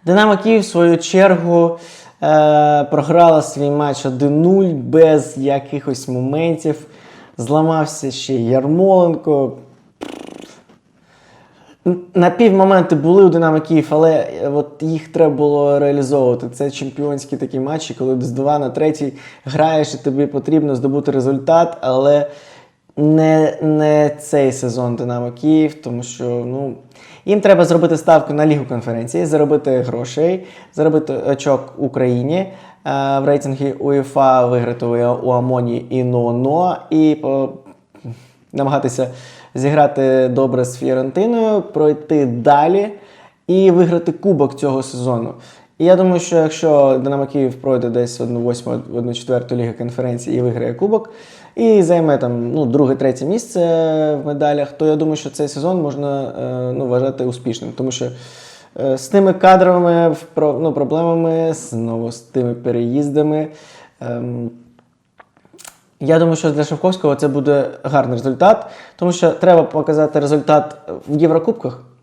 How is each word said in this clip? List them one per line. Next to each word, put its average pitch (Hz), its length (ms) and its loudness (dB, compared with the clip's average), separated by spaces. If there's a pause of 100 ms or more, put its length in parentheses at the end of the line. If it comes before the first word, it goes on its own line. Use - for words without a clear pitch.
Динамо 202 320 4
Київ, 220 240 2
в 190 40 -4
свою 170 320 2
чергу, 170 800 2 (460)
е, 151 600 4
програла 160 580 4
свій 143 280 -4
матч 143 360 -4
один 143 360 0
нуль 185 320 2
без 147 640 2
якихось 135 680 -4
моментів. 151 800 -4 (520)
Зламався 151 760 -2
ще - 220 -8
Ярмоленко. 151 1160 2 (2250)
Н-, 180 100 0 (160)
напівмоменти 190 840 4
були 175 280 6
у 180 60 8
Динамо 160 300 2
Київ, 156 300 0
але, 160 220 4 (320)
е, 143 60 -2
от 143 180 -2 (140)
їх 160 260 -6
треба 156 280 2
було 143 440 2
реалізовувати. 135 680 0
Це 139 220 -6
чемпіонські 139 680 -8
такі 131 220 -6
матчі, 147 340 -6
коли 131 280 -2
з 123 100 -6
два 139 280 -2
на 131 100 -4
третій 151 440 -2 (320)
граєш 151 480 0
і 131 40 -10
тобі 139 300 -2
потрібно 143 480 -2
здобути 139 360 -2
результат, 139 680 0
але 143 480 2 (680)
не, 156 640 2
не 151 480 2 (100)
цей 139 320 0
сезон 123 440 -4
Динамо 120 360 -6
Київ, 151 420 0
тому 120 300 -10
що, - 200 -12
ну, 123 500 -6 (520)
їм 202 160 2
треба 190 240 6
зробити 165 320 2
ставку 156 360 4
на 151 120 2
Лігу 147 200 0
конференції, 123 600 -6
заробити 147 540 0
грошей, 127 680 -4 (280)
заробити 156 400 0
очок 135 640 -2
Україні, 127 580 -2
е, 190 160 -4 (680)
в 135 60 -4
рейтингі 139 460 -2
уєфа, 131 760 2
виграти 120 400 -2
у, 120 420 0
у 127 40 0
амоні 123 580 -2
і 127 140 -2
ноно, 123 760 0 (120)
і 156 320 2
по-, 135 280 -2 (1040)
намагатися 135 540 -2 (480)
зіграти 135 720 2
добре 127 380 0
з 123 120 -12
Фіорентиною, 190 840 0
пройти 151 640 0
далі 147 640 2 (580)
і 190 240 4
виграти 170 400 2
кубок 143 440 0
цього 135 280 -2
сезону. 123 500 -6 (440)
І 160 80 -2
я 185 100 8
думаю, 180 240 2
що 170 160 -4
якщо 147 680 2
Динамо 139 220 -2
Київ 135 300 -2
пройде 123 340 -2
десь 120 320 -4
одну 120 180 -4
восьму, 120 340 -4 (220)
одну 120 180 -6
четверту 123 420 -4
Ліги 117 180 -4
конференції 120 640 -6
і 123 40 0
виграє 120 320 -4
кубок, 208 360 -2 (460)
і 220 260 4
займе 160 360 2
там, 120 340 -4
ну, 147 140 0
друге-третє 131 600 0
місце 202 340 -4 (560)
в 139 100 -8
медалях, 147 460 -2
то 156 140 -4
я 151 100 2
думаю, 156 200 -2
що 147 140 -10
цей 147 180 -4
сезон 165 340 -4
можна, 139 420 -4
е, 127 500 -6
ну, 139 140 -4
вважати 127 380 -2
успішним. 120 500 -8
Тому 131 160 -4
що, 127 140 -8 (760)
е, 131 160 -2
з 131 100 -12
тими 196 260 4
кадровими 180 760 4
впро-, 147 500 -2
ну, 156 140 -2
проблемами, 165 800 -2
знову 117 580 -6
з - 80 -16
тими 120 340 -4
переїздами, 143 920 -2 (540)
ем, 120 500 -8 (1500)
я 160 200 2
думаю, 165 160 2
що 160 160 -2
для 147 120 -2
Шовковського 156 520 -2
це 147 120 -2
буде 139 420 0 (140)
гарний 127 340 -2
результат, 135 480 2 (300)
тому 175 160 -2
що 170 200 0
треба 175 320 4
показати 151 560 -2
результат 147 580 0 (300)
в 147 140 0
Єврокубках. 160 640 0 (200)